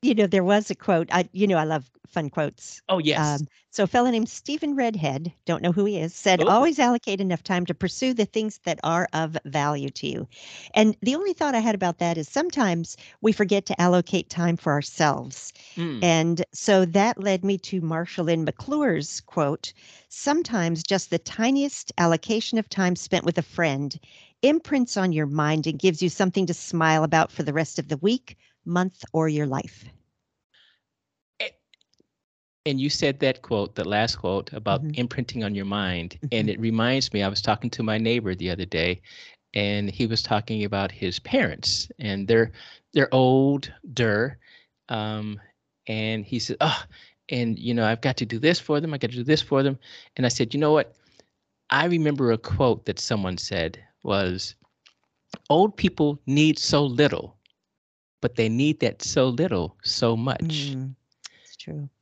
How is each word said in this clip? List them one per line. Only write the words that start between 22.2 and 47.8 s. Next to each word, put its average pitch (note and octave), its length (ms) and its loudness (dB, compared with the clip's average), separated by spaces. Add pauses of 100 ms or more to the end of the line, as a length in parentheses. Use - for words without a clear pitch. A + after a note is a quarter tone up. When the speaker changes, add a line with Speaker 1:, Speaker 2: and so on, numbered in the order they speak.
Speaker 1:
of G#3+ 100 -2
time F3+ 280 0
spent - 280 -2
with E3+ 140 0
a E3+ 40 -2
friend C#3+ 540 -2 (460)
imprints C#4 540 2
on F#3 160 2
your D#3 140 0
mind D3+ 420 0
and D#3+ 100 -4
gives F3+ 240 2
you F3+ 60 2
something F#3 380 0
to E3+ 80 -2
smile D#3+ 500 2
about D#3+ 260 4
for - 140 -6
the C#3+ 80 -4
rest D#3 260 -2
of D3 100 -6
the D3+ 100 -4
week, G#3+ 380 -2 (280)
month, F3+ 480 -2
or D#3+ 160 2
your D3+ 180 0
life." - 380 -6 (1600)
Speaker 2:
A-, G#3+ 100 -8 (1160)
and C#3 140 0
you C#3+ 100 0
said C#3 300 0
that C3 220 0
quote, G#2 320 -2
the F2 140 -4
last G#2+ 280 0
quote, F#2+ 360 -4
about G#2+ 300 -2
Speaker 1:
Mm-hmm. D3+ 180 -6
Speaker 2:
imprinting A#2+ 440 -6
on G#2 100 -4
your G2 100 -4
mind. F#2 540 -4 (120)
And A2 180 0
Speaker 1:
Mm-hmm. - 0 -
Speaker 2:
it F#2+ 120 -4
reminds A2+ 520 0
me, G2+ 100 0
I G2 60 0
was G2+ 140 -4
talking A2 280 -2
to - 120 -8
my A2 160 -2
neighbor A2 360 0
the F2+ 160 -6
other F2 160 -4
day, F2 340 -2 (540)
and G2+ 360 -2
he A#2 160 -2
was A2 160 -2
talking G#2+ 420 -2
about G2+ 280 -2
his F2+ 260 -6
parents, - 800 -2
and G2 300 -4
they're, A2+ 240 4 (400)
they're C#3 200 2
older, C3 1300 2 (500)
um, G#2+ 520 -6 (460)
and A2 380 -4
he A#2+ 140 -6
said, - 220 -6
"Oh, D3+ 220 0 (460)
and, A#2+ 300 -2
you A#2+ 160 -4
know, A#2 100 2